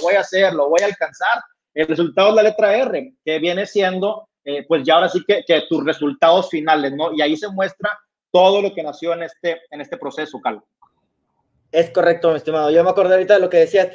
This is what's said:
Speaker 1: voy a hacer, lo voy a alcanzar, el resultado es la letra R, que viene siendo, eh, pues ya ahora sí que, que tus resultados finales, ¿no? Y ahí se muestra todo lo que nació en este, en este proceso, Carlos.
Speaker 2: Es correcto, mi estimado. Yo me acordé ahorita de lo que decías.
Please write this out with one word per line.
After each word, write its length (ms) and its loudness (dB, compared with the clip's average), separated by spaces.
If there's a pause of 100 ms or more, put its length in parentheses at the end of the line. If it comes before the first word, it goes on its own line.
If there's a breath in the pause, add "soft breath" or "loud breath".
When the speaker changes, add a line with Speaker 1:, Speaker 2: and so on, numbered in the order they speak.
Speaker 1:
voy 120 0
a 60 2
hacer, 320 0
lo 160 -2
voy 140 2
a 40 0
alcanzar, 560 -4 (300)
el 140 -2
resultado 420 0
es 60 4
la 80 6
letra 340 2
R, 380 -4 (100)
que 140 -2
viene 280 -4
siendo, 600 -2 (160)
eh, 240 -8
pues 160 0
ya 100 2
ahora 140 4
sí 180 -4
que, 200 0
que 220 2
tus 160 -2
resultados 680 0
finales, 440 0
¿no? 200 -4
Y 80 -2
ahí 140 0
se 120 -8
muestra 420 -6 (400)
todo 300 4
lo 140 -4
que 80 -8
nació 320 -8
en 80 -8
este, 380 -8 (100)
en 100 -14
este 160 -14
proceso, 440 -10
Carlos. 240 -8 (1080)
Speaker 2:
Es 180 0
correcto, 400 2
mi 60 0
estimado. 340 -2
Yo 140 4
me 60 0
acordé 240 2
ahorita 200 4
de 60 6
lo 80 0
que 80 -2
decías. 380 4